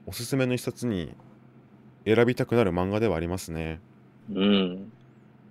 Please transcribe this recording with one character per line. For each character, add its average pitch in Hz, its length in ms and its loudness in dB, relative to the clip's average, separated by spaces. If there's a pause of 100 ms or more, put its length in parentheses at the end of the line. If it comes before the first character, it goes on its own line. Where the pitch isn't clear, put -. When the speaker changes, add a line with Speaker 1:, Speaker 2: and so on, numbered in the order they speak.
Speaker 1:
お 101 80 -12
す 120 120 -8
す 139 120 -2
め 131 100 2
の 123 80 0
一 123 40 -2
冊 - 280 -6
に 85 280 -4 (880)
選 113 220 6
び 123 80 2
た 131 100 0
く - 100 -2
な 117 100 6
る 92 60 2
漫 90 200 0
画 107 100 0
で 113 80 2
は 85 80 2
あ 80 40 0
り 85 80 -2
ま 90 100 -2
す 87 120 -10
ね。 80 300 -6 (540)
Speaker 2:
う 95 100 0
ん。 98 480 0 (580)